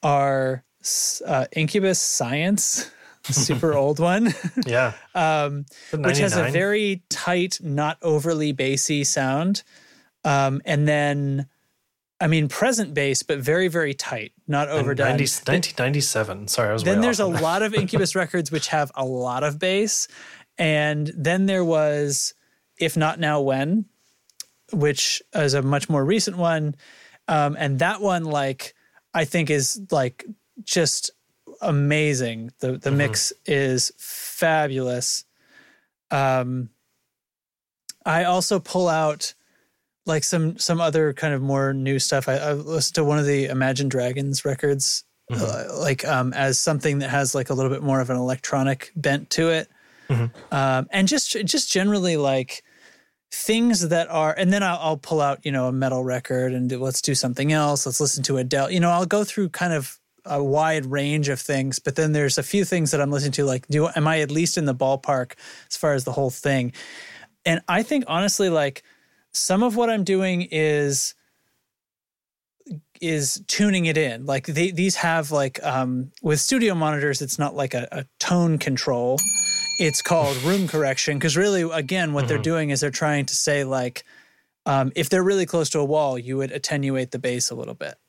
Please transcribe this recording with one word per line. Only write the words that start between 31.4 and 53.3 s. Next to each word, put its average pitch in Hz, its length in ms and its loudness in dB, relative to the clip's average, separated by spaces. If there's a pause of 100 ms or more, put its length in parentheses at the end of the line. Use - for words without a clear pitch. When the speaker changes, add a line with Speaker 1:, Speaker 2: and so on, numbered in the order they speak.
Speaker 1:
amazing. 143 1000 0
The, 127 140 -2
the 127 160 -4
Speaker 2:
Mm-hmm. 139 80 2
Speaker 1:
mix 127 340 0 (140)
is 135 520 0
fabulous. 135 1300 -2 (880)
Um, 127 580 0 (1400)
I 165 180 2
also 180 360 2
pull 180 280 0
out, 156 460 0 (720)
like, 156 180 0
some, 165 340 0
some 170 220 0
other 156 340 2
kind 151 200 -2
of 131 80 -2
more 139 320 0
new 135 260 0
stuff. 135 300 0
I, 135 80 2
I 147 160 0
listened 147 420 -2
to 160 80 2
one 147 160 4
of 147 60 2
the 139 200 2
Imagine 131 440 0
Dragons 131 560 -2
records, 139 580 0 (260)
Speaker 2:
Mm-hmm. 117 140 -2 (320)
Speaker 1:
uh, - 60 -6
like, 139 240 0
um, 127 260 0
as 135 260 0
something 147 420 0
that 135 100 -4
has, 139 260 0
like, 135 140 -2
a 143 40 0
little 131 160 2
bit 139 140 -2
more 135 160 2
of 123 100 -2
an 127 60 0
electronic 131 800 -2
bent 143 360 -2
to 165 180 2
it. 160 180 0 (400)
Speaker 2:
Mm-hmm. 117 180 0 (300)
Speaker 1:
Um, 131 340 2
and 190 160 2
just, 262 260 0 (140)
just - 240 -2
generally, 185 460 2
like, 135 480 0 (640)